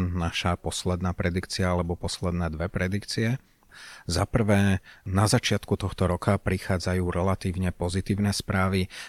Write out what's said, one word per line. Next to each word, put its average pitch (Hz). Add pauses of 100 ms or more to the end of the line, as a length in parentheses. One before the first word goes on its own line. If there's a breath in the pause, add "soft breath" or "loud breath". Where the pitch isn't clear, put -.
(140)
naša 87
posledná 90
predikcia 92
alebo 87
posledné 87
dve 82
predikcie. 104 (640 loud breath)
Za 87
prvé, 101 (240 loud breath)
na 98
začiatku 107
tohto 95
roka 90
prichádzajú 92
relatívne 90
pozitívne 95
správy, 95 (220 loud breath)